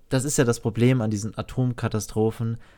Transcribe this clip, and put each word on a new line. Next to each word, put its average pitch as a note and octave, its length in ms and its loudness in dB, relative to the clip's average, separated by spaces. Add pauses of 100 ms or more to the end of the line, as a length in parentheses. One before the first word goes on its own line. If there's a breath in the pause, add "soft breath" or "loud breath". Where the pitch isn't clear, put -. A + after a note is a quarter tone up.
das C3+ 160 0
ist D3 140 0
ja C#3 60 6
das A#2 140 2
Problem B2 420 2
an A2 100 0
diesen G#2+ 280 -4
Atomkatastrophen, A2+ 1200 -2 (200 soft breath)